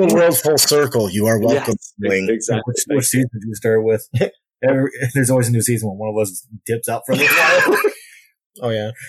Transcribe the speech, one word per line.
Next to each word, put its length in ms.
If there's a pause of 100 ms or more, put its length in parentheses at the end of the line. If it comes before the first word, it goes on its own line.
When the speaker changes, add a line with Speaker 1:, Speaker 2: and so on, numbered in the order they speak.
Speaker 1:
the 80
world 220
full 220
circle. 520
You 160
are 140
welcome, 340 (240)
Speaker 2:
Yes, 120
Speaker 1:
Wing. 200
Speaker 2:
exactly. 360
Speaker 3:
Which, 200
Speaker 2:
Thank 120
Speaker 3:
which 60 (100)
Speaker 2:
you. 60
Speaker 3:
season 120
did 140
you 80
start 300
with? 300
<laughs> 180 (320)
Every, 260 (240)
there's 140
always 200
a 20
new 120
season 260
when 100
one 120
of 120
us 240 (200)
dips 220
out 160
for 80
a 40
little 200
while. 420 (840)
Speaker 4:
Oh, 100
yeah. 200 (180)